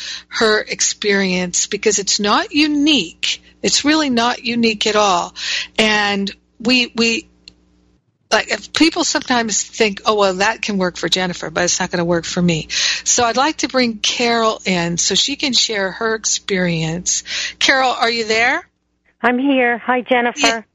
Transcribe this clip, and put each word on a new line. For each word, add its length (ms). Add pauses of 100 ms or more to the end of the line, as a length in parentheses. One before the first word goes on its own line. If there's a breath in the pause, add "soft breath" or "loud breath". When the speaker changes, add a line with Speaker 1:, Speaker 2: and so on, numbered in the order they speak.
(280 loud breath)
Speaker 1:
her 320
experience, 1080
because 320
it's 200
not 360
unique. 880 (200 soft breath)
It's 220
really 240
not 360
unique 420
at 100
all. 380 (440 loud breath)
And 560 (240)
we, 380
we, 320 (1040)
like, 200
if 220
people 320
sometimes 580
think, 440
"Oh, 80
well, 200
that 280
can 160
work 180
for 140
Jennifer, 400
but 140
it's 140
not 120
gonna 160
work 180
for 180
me." 260 (360 loud breath)
So 200
I'd 120
like 220
to 100
bring 300
Carol 640
in 340
so 160
she 220
can 160
share 380
her 240
experience. 1080 (360 loud breath)
Carol, 340
are 180
you 140
there? 420 (560)
Speaker 2:
I'm 160
here. 400
Hi, 220
Jennifer. 460
Speaker 1:
Yeah. 160 (120)